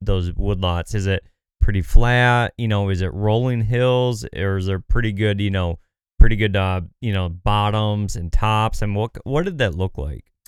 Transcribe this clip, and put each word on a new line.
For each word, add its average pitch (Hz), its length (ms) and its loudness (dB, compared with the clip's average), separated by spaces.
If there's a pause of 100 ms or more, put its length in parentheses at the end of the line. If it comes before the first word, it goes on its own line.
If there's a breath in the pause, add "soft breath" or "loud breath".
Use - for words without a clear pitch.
those 90 340 -2
wood 98 260 -2
lots? 87 340 -2
Is 98 120 -2
it 95 180 -2 (360)
pretty 98 220 2
flat? 123 760 4
You 117 100 -2
know, 101 220 0
is 90 120 -2
it 92 100 -4
rolling 113 500 0
hills, 123 640 0 (120)
or 98 220 -2
is 92 80 -4
there 95 140 -2
pretty 113 320 0
good, 101 280 0
you 101 100 -2
know, 90 280 -2 (400)
pretty 110 180 8
good, 101 200 0
uh, 92 260 0 (180)
you 113 120 -4
know, 92 160 -2
bottoms 104 880 -2
and 87 160 -8
tops? 110 500 0
And 104 120 -4
what, 107 300 -4
what 147 200 -2
did 185 140 -8
that 101 160 -2
look 92 240 -6
like? 71 260 -10 (240)